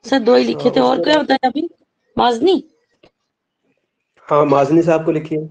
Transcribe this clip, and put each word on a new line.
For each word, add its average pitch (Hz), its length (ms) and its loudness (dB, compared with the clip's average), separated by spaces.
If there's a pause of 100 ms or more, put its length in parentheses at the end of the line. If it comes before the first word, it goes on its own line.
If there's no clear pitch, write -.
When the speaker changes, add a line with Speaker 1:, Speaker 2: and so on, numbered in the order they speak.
Speaker 1:
सर, 269 140 0
दो 233 180 2
ही 254 80 2
लिखे 226 180 -4
Speaker 2:
हाँ, 240 140 0
Speaker 1:
थे। 269 40 2
और 254 180 0
Speaker 2:
उसके - 60 -2
Speaker 1:
क्या 302 180 2
बताया 262 260 -2
अभी? 311 200 -6 (480)
माजनी? 262 460 0 (1700)
Speaker 2:
हाँ, 151 180 2
माजनी 139 360 2
साहब 160 220 0
को 165 80 -2
लिखिए। 156 260 -4 (120)